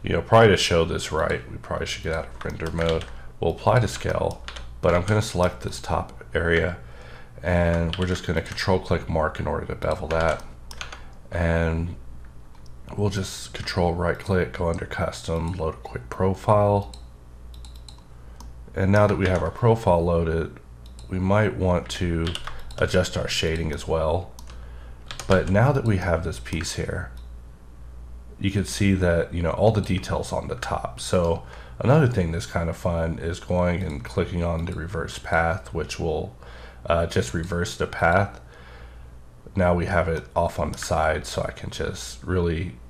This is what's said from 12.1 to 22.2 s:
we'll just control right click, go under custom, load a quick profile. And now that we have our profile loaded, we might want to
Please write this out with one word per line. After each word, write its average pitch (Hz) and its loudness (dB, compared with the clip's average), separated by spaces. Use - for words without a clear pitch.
we'll 101 2
just - -6
control 87 0
right 87 0
click, 92 2
go 85 0
under 85 -2
custom, 82 -2
load 80 -2
a - -16
quick - -10
profile. 101 4
And 95 2
now 104 8
that 98 4
we 92 2
have 90 4
our 82 0
profile 90 4
loaded, 82 2
we 92 -2
might 101 4
want 90 2
to 85 0